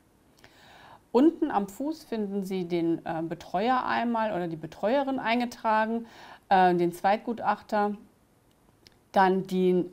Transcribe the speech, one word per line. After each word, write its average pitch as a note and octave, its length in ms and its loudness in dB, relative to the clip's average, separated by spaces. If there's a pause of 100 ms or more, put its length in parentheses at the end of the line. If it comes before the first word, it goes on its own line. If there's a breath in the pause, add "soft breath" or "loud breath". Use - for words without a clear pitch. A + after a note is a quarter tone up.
(1120 loud breath)
Unten D4+ 400 4
am G3+ 160 -2
Fuß D4 360 -8
finden G3+ 400 -4
Sie F#3 220 -4
den, E3 400 -2
äh, E3 160 -6
Betreuer F#3 640 -2
einmal A3+ 480 -2
oder F3 140 -4
die E3 80 -8
Betreuerin B3+ 640 -2
eingetragen, A3+ 880 -2 (420 loud breath)
äh, F#3 240 6
den F3 200 0
Zweitgutachter, G#3 1000 -2 (1160)
dann F#3+ 340 4
die F#3 480 2